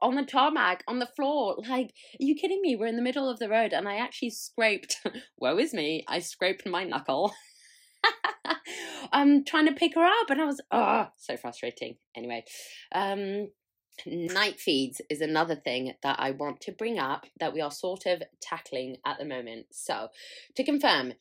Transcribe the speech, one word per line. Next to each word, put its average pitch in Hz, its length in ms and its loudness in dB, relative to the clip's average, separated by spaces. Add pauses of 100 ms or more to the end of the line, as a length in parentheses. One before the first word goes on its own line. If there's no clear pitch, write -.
on 247 140 4
the 277 100 2
tarmac, 262 640 4
on 240 140 -2
the 247 160 -2
floor. 277 400 2 (120)
Like, 254 200 0
are - 360 -10
you 294 120 4
kidding 381 260 0
me? 285 140 2
We're 208 100 -2
in 226 100 0
the 240 60 -2
middle 262 260 -2
of 240 120 -4
the 220 80 -4
road 214 240 4
and 175 160 0
I 202 80 -4
actually 240 340 -4
scraped, - 680 -2 (180)
<laughs> - 180 -20
woe 143 220 2
is 294 160 2
me, 156 340 -2
I 165 120 -2
scraped 185 460 -4
my 185 180 -2
knuckle. 151 500 0 (720)
<laughs> - 1080 -4
I'm 285 320 8
trying 311 220 4
to 320 60 4
pick 330 220 0
her 330 100 6
up 440 260 6
and 277 100 2
I 320 40 4
was, 277 160 -2 (100)
oh, - 460 4
so - 200 -8
frustrating. 120 600 -8 (200)
Anyway, 120 280 -8 (500)
um, 196 540 -2 (580)
night 175 520 -2
feeds 135 420 0 (100)
is 147 100 -4
another 156 360 0
thing 131 360 -4 (100)
that 139 160 0
I 135 120 -2
want 139 320 -6
to 196 100 -8
bring 220 260 -4
up 139 280 -4 (120)
that 160 140 -2
we 160 80 -4
are 147 100 -2
sort 185 360 -6
of 175 160 0 (180)
tackling 131 640 -8
at 139 140 -4
the 143 80 -8
moment. 120 460 -10
So, 113 360 -6 (480)
to 262 80 0
confirm, 190 560 4